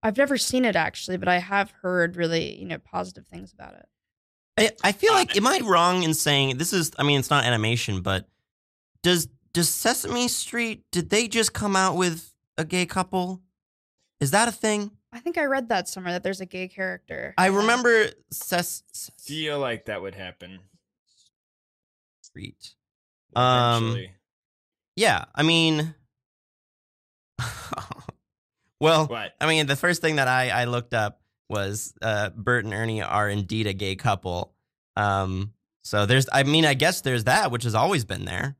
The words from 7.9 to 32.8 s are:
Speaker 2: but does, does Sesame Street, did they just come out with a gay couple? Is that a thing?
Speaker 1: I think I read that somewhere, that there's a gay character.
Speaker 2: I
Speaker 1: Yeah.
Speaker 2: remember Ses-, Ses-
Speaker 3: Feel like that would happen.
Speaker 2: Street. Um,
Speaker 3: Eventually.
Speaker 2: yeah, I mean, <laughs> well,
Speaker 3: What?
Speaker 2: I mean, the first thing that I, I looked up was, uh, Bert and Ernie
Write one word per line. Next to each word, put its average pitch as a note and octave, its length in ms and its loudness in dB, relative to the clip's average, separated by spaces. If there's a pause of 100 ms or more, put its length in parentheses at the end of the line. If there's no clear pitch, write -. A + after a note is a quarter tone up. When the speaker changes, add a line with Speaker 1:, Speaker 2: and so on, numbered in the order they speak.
Speaker 2:
but F#2+ 260 -2 (760)
does, E3+ 240 2 (260)
does E3+ 160 0
Sesame A#3+ 580 -2
Street, A#3 640 -4
did F3 200 -2
they A3+ 160 2
just A3 260 0
come G#3 220 -2
out F#3+ 200 4
with F3 380 -2 (240)
a E3 80 -2
gay F3+ 220 -2
couple? F#3 540 -4 (760)
Is C#3 120 0
that G#3+ 160 4
a A#3 40 -2
thing? G#3 400 -2 (220)
Speaker 1:
I A#3+ 60 -16
think E4+ 180 -6
I D#4 80 0
read C4 240 -2
that F#3+ 180 0
somewhere, F3+ 260 -6
that F3+ 100 -4
there's F#3+ 180 -4
a F#3 60 -10
gay F#3 200 -10
character. F#3 680 -10
Speaker 2:
I F#3 120 6
Speaker 1:
Yeah. G3 80 4
Speaker 2:
remember A#3 500 4 (240)
Ses-, - 600 -4
Ses- - 280 -14
Speaker 3:
Feel D3+ 400 -6
like B2 260 -4
that G#2 160 -6
would F#2+ 140 -10
happen. F#2 440 -16 (1600)
Speaker 2:
Street. - 540 -20 (600)
Um, A#2+ 500 4
Speaker 3:
Eventually. G#2 260 -4 (840)
Speaker 2:
yeah, E3+ 380 2
I C#3+ 100 0
mean, D#3+ 500 2 (1500)
<laughs> - 60 -6 (1300)
well, D#3 280 4
Speaker 3:
What? A2+ 320 -8
Speaker 2:
I D3 80 0
mean, D#3 200 2
the C#3 80 0
first E3+ 260 0
thing D#3 160 0
that C3+ 100 2
I, B2+ 220 2
I A#2+ 160 0
looked A#2+ 280 -4
up G#2+ 280 -2 (280)
was, G2+ 520 -6
uh, G#2+ 340 -2
Bert A2+ 300 0
and G#2+ 80 -6
Ernie A2 280 -4